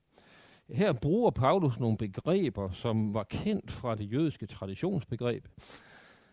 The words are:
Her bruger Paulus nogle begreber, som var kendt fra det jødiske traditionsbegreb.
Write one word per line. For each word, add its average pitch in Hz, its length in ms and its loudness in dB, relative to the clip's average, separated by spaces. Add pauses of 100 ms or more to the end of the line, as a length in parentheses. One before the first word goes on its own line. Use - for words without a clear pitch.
(680)
Her 185 240 2
bruger 170 380 2
Paulus 139 500 4
nogle 113 160 2
begreber, 110 760 0
som 107 440 0
var 107 100 0
kendt - 460 -4
fra 117 240 -4
det 104 180 -6
jødiske 139 340 0
traditionsbegreb. 117 1000 -4 (840)